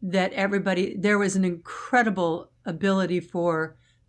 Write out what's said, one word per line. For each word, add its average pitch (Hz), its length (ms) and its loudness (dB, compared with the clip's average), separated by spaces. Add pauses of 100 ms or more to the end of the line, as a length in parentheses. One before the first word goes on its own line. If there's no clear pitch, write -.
that 185 300 0
everybody, 196 680 -2
there 208 200 2
was 196 180 0
an 190 80 2
incredible 180 1040 0 (140)
ability 180 560 0
for 170 560 -2 (320)